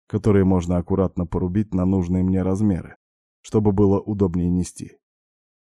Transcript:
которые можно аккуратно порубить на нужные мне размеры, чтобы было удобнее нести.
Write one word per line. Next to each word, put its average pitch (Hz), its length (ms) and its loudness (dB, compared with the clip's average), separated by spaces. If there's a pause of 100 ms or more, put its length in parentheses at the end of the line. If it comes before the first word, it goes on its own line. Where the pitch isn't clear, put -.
которые 101 380 2
можно 90 340 0
аккуратно 92 480 -2
порубить 92 480 -4
на 90 100 0
нужные 92 400 0
мне 92 180 0
размеры, 95 540 -2 (460)
чтобы 107 300 0
было 98 280 2
удобнее 90 480 -2
нести. - 480 -4 (680)